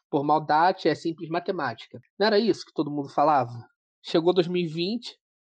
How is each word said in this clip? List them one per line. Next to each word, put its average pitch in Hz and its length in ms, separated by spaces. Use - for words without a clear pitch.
por 143 140
maldade, 156 640
é 151 80
simples 165 340
matemática. 160 720
Não 196 80
era 214 140
isso 208 260
que - 80
todo 147 160
mundo 147 200
falava? 143 420
Chegou 175 320
dois 175 140
mil 180 160
e 170 40
vinte, 175 480